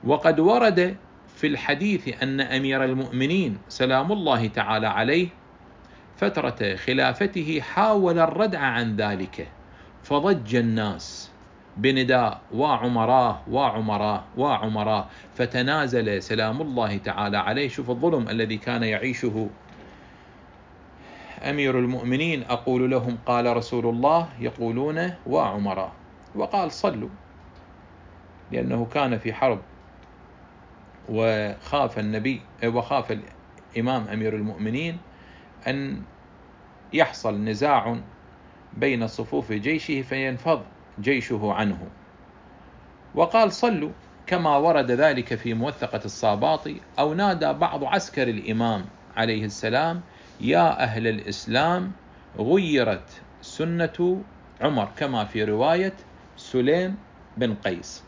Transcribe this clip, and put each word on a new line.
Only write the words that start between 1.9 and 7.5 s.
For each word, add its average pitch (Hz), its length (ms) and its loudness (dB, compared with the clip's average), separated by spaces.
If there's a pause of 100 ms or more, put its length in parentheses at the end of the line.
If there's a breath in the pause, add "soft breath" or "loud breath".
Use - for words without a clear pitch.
أن 135 180 -2
أمير 135 420 0
المؤمنين 131 760 0 (120)
سلام 131 420 2
الله 143 360 2
تعالى 107 400 0
عليه 123 400 2 (880 loud breath)
فترة 127 580 -2
خلافته 139 880 0